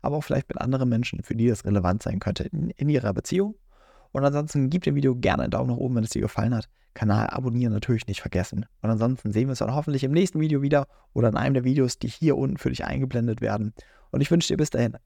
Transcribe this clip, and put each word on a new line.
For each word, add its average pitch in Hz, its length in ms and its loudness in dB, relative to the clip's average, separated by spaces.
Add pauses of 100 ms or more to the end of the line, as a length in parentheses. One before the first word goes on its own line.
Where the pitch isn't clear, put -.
aber 143 140 -2
auch 151 80 -4
vielleicht - 240 0
mit - 120 -8
anderen 131 280 0
Menschen, 117 340 0
für - 140 -6
die 117 120 2
das 113 180 0
relevant 98 360 2
sein - 180 -4
könnte - 260 -4
in, - 260 -4
in 143 180 -2
ihrer 107 240 2
Beziehung. 196 420 -2 (580)
Und 139 100 0
ansonsten 143 460 0
gib 175 140 -2
dem 143 120 0
Video 135 180 2
gerne 120 300 0
einen - 80 -2
Daumen 123 200 -2
nach 120 60 -2
oben, 127 180 -2
wenn 113 100 0
es - 60 -8
dir 110 100 -2
gefallen 107 340 -2
hat. 107 140 -6 (240)
Kanal 107 340 0
abonnieren 123 460 0
natürlich 113 340 0
nicht 98 140 -6
vergessen. - 440 -4 (160)
Und 110 80 -2
ansonsten 113 440 0
sehen 120 140 2
wir - 20 -2
uns 127 100 -4
dann 120 160 0
hoffentlich 143 300 -2
im 135 80 0
nächsten 170 260 2
Video 156 220 2
wieder 143 260 2 (240)
oder 117 160 4
in 107 80 4
einem 131 180 2
der 127 120 2
Videos, 127 340 2
die 120 80 -4
hier 143 300 2
unten 135 200 -2
für - 120 -2
dich 127 160 -4
eingeblendet 120 560 -2
werden. 107 320 -2 (380)
Und 135 100 0
ich 139 100 2
wünsche 170 160 4
dir - 100 0
bis 151 120 0
dahin 120 360 -2